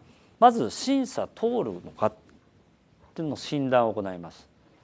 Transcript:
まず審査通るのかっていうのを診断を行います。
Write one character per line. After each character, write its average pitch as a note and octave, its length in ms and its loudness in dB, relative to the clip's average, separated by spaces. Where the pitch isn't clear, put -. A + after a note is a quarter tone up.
ま A#3+ 120 10
ず G3+ 200 -2
審 C4+ 340 -2
査 G#2+ 220 -6
通 - 220 -4
る A2 100 -6
の F2 240 -14
か G#2+ 100 2
っ G#2+ 60 -2
て E3+ 100 -8
い - 20 -4
う D3+ 40 -4
の C3 40 -4
を G#2 40 -8
診 C#3 320 -4
断 B2 200 4
を G#2 40 -2
行 G#2 100 -4
い F#2 160 -8
ま E2 120 -14
す。 - 160 -20